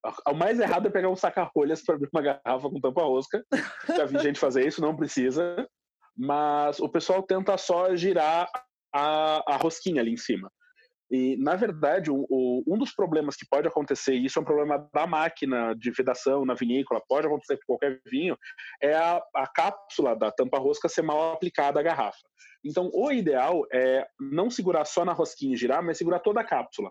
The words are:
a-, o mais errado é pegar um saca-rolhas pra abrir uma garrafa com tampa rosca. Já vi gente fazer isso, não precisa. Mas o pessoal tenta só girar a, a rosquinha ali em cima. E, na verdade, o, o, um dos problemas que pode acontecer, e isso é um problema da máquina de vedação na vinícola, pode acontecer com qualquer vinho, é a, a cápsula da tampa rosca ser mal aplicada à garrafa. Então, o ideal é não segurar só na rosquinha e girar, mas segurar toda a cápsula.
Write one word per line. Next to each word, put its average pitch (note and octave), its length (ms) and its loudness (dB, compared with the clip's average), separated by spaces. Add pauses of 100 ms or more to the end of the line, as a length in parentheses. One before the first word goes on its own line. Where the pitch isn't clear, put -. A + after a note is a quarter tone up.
a-, A2+ 260 -4
o D3 40 0
mais G#3 240 2
errado F#3 280 2
é G3+ 40 2
pegar F#3 180 2
um F#3 60 0
saca-rolhas D#3+ 680 0
pra D#3+ 140 2
abrir C#3+ 180 -4
uma D#3+ 80 2
garrafa C#3 480 -2
com C3+ 120 -6
tampa C#3 220 0
rosca. C#3 380 0 (460)
Já E4 180 2
vi C#3 140 -2
gente D3 200 0
fazer C3 280 2
isso, D#3 140 -4
não D3+ 160 0
precisa. D3 680 0 (520)
Mas D3 600 0
o - 80 0
pessoal F#3 340 2
tenta F#3+ 360 0
só F3+ 380 2
girar E3+ 540 2 (440)
a, D#3 500 2 (100)
a C3 40 0
rosquinha D#3+ 440 0
ali A2+ 100 0
em A#2+ 60 -2
cima. F#2+ 320 -4 (640)
E, C3 260 0
na D3+ 180 0
verdade, E3 540 0
o, C#3 200 0
o, B2+ 380 0
um F#3 100 0
dos C#4 140 -2
problemas D#3 440 0
que - 120 -18
pode D3+ 200 0
acontecer, C#3 480 0
e B2 100 0
isso C3 140 -2
é - 20 -2
um - 40 -8
problema D3 480 0
da D3+ 120 0
máquina C#3 680 -2
de A#2 160 -4
vedação C3 540 0
na B2+ 100 0
vinícola, B2 520 -2
pode D#3 200 0
acontecer C#3+ 300 -2
com - 160 -4
qualquer C3 340 -2
vinho, C#3+ 280 -2 (460)
é D3 140 2
a, E3+ 260 2 (140)
a C3+ 120 -2
cápsula D#3+ 680 0
da A2 160 0
tampa C3 260 0
rosca D3 320 0
ser E3 140 -2
mal D#3 300 0
aplicada D3+ 460 0
à D3 40 0
garrafa. C3+ 340 0 (480)
Então, F3+ 260 -2
o C4+ 200 2
ideal D#3 600 2
é C3 360 2 (120)
não D3+ 300 -2
segurar F3+ 360 0
só F3 200 0
na F3+ 80 0
rosquinha C#3+ 400 -2
e A#2 40 0
girar, B2+ 260 0
mas E3 140 -2
segurar F3 220 0
toda G#3+ 220 0
a A3 40 -4
cápsula. A2 460 -4